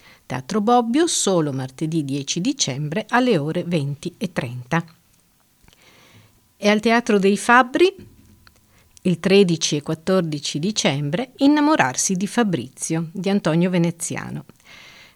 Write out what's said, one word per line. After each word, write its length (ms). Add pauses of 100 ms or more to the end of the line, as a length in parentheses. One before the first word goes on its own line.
(260)
Teatro 340
Bobbio, 460
solo 480
martedì 500
dieci 380
dicembre 680
alle 280
ore 280
venti 520
e 160
trenta. 500 (1700)
E 120
al 100
Teatro 400
dei 180
Fabbri, 800 (880)
il 180
tredici 560
e 60
quattordici 760
dicembre, 800
Innamorarsi 800
di 120
Fabrizio, 840
di 160
Antonio 400
Veneziano. 760 (720)